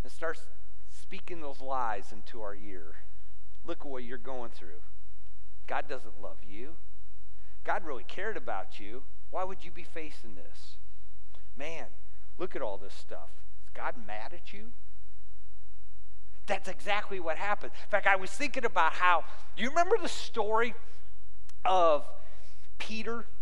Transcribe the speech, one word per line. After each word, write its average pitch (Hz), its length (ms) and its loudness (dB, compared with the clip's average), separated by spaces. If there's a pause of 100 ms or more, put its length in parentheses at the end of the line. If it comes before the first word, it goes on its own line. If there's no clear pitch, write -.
and - 80 -2
starts 160 340 -2 (460)
speaking - 500 0
those 139 200 -2
lies 123 500 0
into 110 320 0
our 101 100 -2
ear. 90 440 0 (680)
"Look 170 140 0
at - 80 0
what 127 160 0
you're 120 160 0
going 123 320 0
through. - 320 0 (840)
God 135 220 0
doesn't 113 340 0
love 90 220 0
you. 113 320 0 (880)
God 190 200 0
really 139 220 0
cared 196 320 0
about 110 420 0
you. 110 240 0 (280)
Why 180 120 0
would 185 200 0
you 175 60 0
be 170 140 0
facing 151 520 0
this? - 420 0 (760)
Man, 147 320 0 (500)
look 180 180 0
at 156 60 0
all 104 160 0
this 101 160 2
stuff. - 360 0 (340)
Is - 100 0
God 147 220 0 (120)
mad 107 260 -2
at - 200 0
you?" 226 200 0 (1700)
That's - 200 0
exactly 202 520 0
what 165 180 0
happened. 202 360 0 (100)
In - 60 0
fact, 196 180 0
I 196 80 2
was 190 160 -2
thinking 262 340 0
about 170 280 0
how, 180 300 0 (320)
you 240 140 -2
remember 349 320 0
the 320 80 0
story 220 640 0 (920)
of 170 460 0 (680)
Peter 220 480 -2 (140)